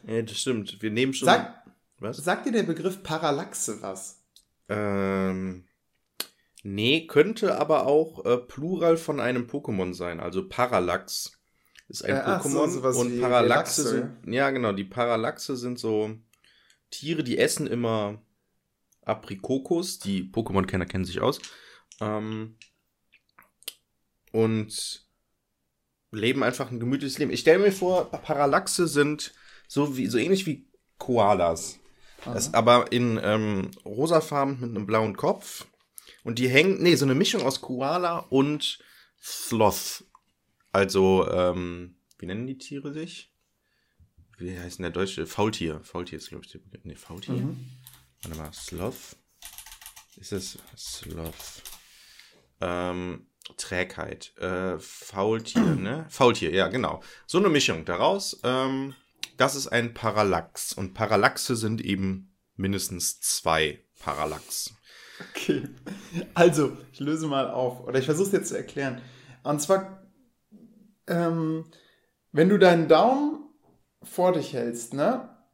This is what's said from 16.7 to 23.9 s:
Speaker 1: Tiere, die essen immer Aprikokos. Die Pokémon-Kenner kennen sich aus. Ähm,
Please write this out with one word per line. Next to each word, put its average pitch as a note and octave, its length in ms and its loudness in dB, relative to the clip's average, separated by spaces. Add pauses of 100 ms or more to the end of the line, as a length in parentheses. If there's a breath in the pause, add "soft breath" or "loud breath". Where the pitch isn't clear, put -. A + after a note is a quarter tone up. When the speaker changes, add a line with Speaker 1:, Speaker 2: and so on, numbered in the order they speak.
Speaker 1:
Tiere, D#3 320 -4
die B2 140 -2
essen D3+ 280 2
immer A2 560 -2 (840)
Aprikokos. C3+ 960 -4
Die F#2+ 320 -2
Pokémon-Kenner F#2+ 540 0
kennen F#2 200 -4
sich E2+ 160 -6
aus. B2+ 180 0 (640 loud breath)
Ähm, G#2+ 560 -6 (1700)